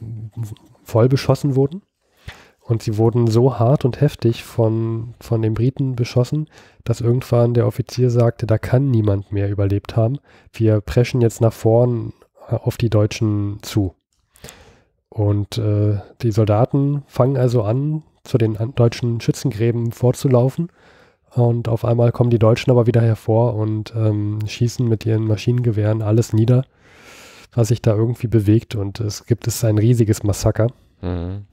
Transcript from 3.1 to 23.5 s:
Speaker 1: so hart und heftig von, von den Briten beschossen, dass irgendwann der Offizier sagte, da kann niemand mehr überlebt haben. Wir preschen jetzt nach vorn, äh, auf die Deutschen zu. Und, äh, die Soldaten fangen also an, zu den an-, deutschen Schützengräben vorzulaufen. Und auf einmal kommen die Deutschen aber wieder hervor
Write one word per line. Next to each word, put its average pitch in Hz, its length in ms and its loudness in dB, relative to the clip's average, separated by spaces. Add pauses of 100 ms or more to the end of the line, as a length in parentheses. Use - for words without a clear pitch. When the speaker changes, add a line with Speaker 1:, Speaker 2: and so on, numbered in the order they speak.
Speaker 1:
so 120 320 2
hart 123 280 2
und 123 140 -2
heftig 117 440 0
von, 113 760 -2
von 113 220 -2
den 110 140 0
Briten 127 400 -2
beschossen, 123 520 -2 (360)
dass - 180 -4
irgendwann 120 540 0
der 117 100 2
Offizier 120 460 -2
sagte, 117 340 0
da 110 140 0
kann 135 320 0
niemand 104 400 0
mehr 98 180 -2
überlebt 101 460 -2
haben. 117 240 0 (340)
Wir 110 260 2
preschen 123 420 0
jetzt 117 200 0
nach 113 120 2
vorn, 117 600 0 (340)
äh, - 60 -4
auf - 240 -4
die 113 140 0
Deutschen 104 720 0
zu. 98 320 -4 (1120)
Und, 104 480 -2
äh, 104 400 0 (240)
die 117 100 0
Soldaten 131 760 2
fangen 131 280 0
also 123 280 2
an, 143 400 -2 (200)
zu - 140 -2
den 110 200 0
an-, 113 180 -6
deutschen 117 440 0
Schützengräben 117 720 -2
vorzulaufen. 127 800 0 (600)
Und 117 360 0
auf 117 160 -2
einmal 120 280 2
kommen 120 180 0
die 117 80 4
Deutschen 110 320 2
aber 120 160 4
wieder 117 160 4
hervor 113 540 0